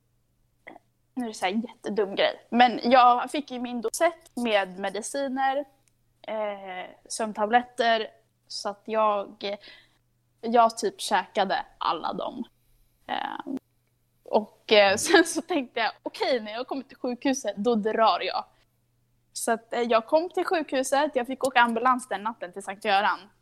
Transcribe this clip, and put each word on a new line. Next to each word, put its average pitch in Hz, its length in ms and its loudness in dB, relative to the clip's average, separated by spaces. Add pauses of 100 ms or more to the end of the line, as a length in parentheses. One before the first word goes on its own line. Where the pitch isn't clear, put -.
(1160)
Nu 247 100 -4
är 226 40 -6
det 214 60 -10
så - 120 -8
här 185 60 -2 (160)
jättedum 202 460 -4
grej, - 360 0
men 240 300 4 (100)
jag 247 400 6
fick 294 200 -6
ju 254 100 -8
min 247 200 -8
Dosett 330 560 -2
med 196 420 0
mediciner, 269 800 -4 (640)
eh, 196 680 -8 (180)
sömntabletter, 226 960 0 (420)
så - 200 -10
att 202 160 -10
jag, 208 720 -2 (840)
jag 226 380 4
typ 196 220 -4
käkade 190 680 -2 (120)
alla - 340 -4
dem. - 320 -8 (600)
Eh, - 460 -8 (720)
och, - 480 -2
eh, 202 240 8
<laughs> - 0 -
sen 330 280 4
så 320 180 -6
tänkte 269 380 -4
jag, 220 120 0 (100)
"Okej, 302 380 -2
när 214 120 -12
jag 240 140 -8
kommer 277 160 -8
till - 140 -20
sjukhuset, 247 600 -2
då 220 180 2
drar 208 460 2
jag." - 240 -6 (880)
Så - 200 -2
att, 226 200 -6
eh, 240 80 -2
jag 226 260 2
kom 320 240 2
till 359 140 -2
sjukhuset, 285 680 0
jag 240 120 -2
fick 262 200 -8
åka 262 140 2
ambulans 240 480 2
den 196 140 -8
natten 208 300 -10
till 196 100 -14
Sankt 196 220 -12
Göran. 196 340 2 (240)